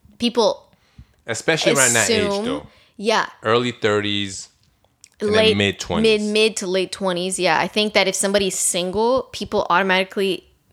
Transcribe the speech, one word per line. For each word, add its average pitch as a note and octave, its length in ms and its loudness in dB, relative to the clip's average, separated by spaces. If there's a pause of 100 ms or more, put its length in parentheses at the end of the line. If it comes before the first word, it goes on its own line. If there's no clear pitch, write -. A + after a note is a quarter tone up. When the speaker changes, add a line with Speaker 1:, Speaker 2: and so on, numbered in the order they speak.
(180)
Speaker 1:
people A#3 520 0 (560)
Speaker 2:
Especially C#3+ 460 0
around B2 220 4
that A2 140 2
age, A2+ 180 0
Speaker 1:
assume G2+ 180 -4
Speaker 2:
though. - 220 -6 (300)
Speaker 1:
Yeah. G#3 300 -2 (160)
Speaker 2:
Early A#2+ 300 0
thirties G#2 760 -2 (720)
and G#3+ 100 -2
then G#3 60 2
Speaker 1:
Late, A3 200 4
Speaker 2:
mid-twenties. G#3+ 640 0
Speaker 1:
mid, G#3 100 -4
mid G#3+ 260 0
to G3+ 80 -6
late F#3 260 -2
twenties, F#3 460 -4
yeah. F3 220 2
I F#3 80 -2
think G#3+ 260 -2
that G3 140 4
if F#3+ 60 0
somebody's G3 440 0
single, G#3+ 760 -2
people G3+ 380 -4
automatically F#3+ 720 0 (280)